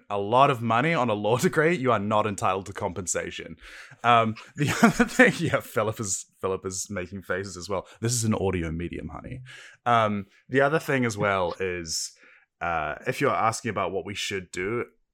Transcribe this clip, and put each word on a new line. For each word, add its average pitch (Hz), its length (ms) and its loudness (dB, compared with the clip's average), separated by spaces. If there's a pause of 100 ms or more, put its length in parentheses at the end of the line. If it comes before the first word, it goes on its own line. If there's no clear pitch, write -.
(100)
a 101 80 -2
lot 123 320 4
of 120 100 -2
money 120 320 2
on 127 160 0
a 107 60 2
law 104 220 2
<laughs> 180 120 2
degree, 160 260 2
you 127 180 0
are 110 60 4
not 107 280 2
entitled 98 400 -2
to 98 80 -10
compensation. 85 840 -6 (460)
Um, 113 320 4 (220)
the 147 140 0
<laughs> - 120 4
other 226 240 6
thing, 233 320 6
yeah, 117 220 0
Philip 107 400 -2
is, 98 260 -6 (160)
Philip 95 240 -2
is 92 240 -8
making 92 320 -8
faces 95 340 -6
as 87 140 -12
well. 92 160 -4 (140)
This 117 120 0
is 117 120 -2
an 110 100 2
audio 92 360 0
medium, 82 380 -6
honey. - 320 -12 (460)
Um, 107 400 2 (220)
the 131 120 2
other 143 180 2
thing 135 280 0
as 104 100 -2
well 98 440 0
is, 87 520 -4 (480)
uh, 82 360 -2 (100)
if 131 160 -4
you're 131 80 4
asking 107 400 0
about 92 220 -2
what 90 120 -4
we 71 100 -10
should 95 360 -6
do, 104 340 -4 (300)